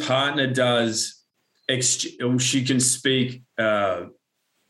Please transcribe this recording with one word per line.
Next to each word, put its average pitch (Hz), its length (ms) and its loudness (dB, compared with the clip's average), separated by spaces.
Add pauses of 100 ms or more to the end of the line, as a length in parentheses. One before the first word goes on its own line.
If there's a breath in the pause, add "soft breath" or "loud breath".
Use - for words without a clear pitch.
partner 135 400 0
does 120 760 0 (460)
ex-, 131 380 0 (340)
she 131 240 0
can 131 160 2
speak, 127 640 0 (160)
uh, 101 480 0 (640)